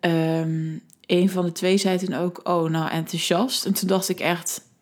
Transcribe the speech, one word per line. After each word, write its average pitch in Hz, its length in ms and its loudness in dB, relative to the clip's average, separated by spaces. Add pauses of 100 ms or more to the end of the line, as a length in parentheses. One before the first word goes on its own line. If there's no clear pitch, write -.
ehm, 160 760 0 (280)
een 180 240 4
van 185 140 0
de 170 80 -2
twee 185 240 2
zei 185 220 2
toen 180 160 -4
ook... 175 340 -4
oh, 165 220 2
nou, 160 200 0
enthousiast. 170 760 0
En 196 80 0
toen 190 140 -2
dacht 190 200 2
ik 180 120 -4
echt 170 440 -2 (180)